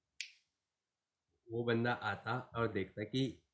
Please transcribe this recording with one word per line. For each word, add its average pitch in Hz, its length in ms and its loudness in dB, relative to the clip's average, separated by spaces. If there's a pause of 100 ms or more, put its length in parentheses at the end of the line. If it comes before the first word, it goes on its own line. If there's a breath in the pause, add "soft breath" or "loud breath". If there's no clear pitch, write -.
(1500)
वो 117 120 0
बंदा 117 280 4
आता 110 640 -2
और 117 120 4
देखता 104 360 -2
कि 127 400 0 (100)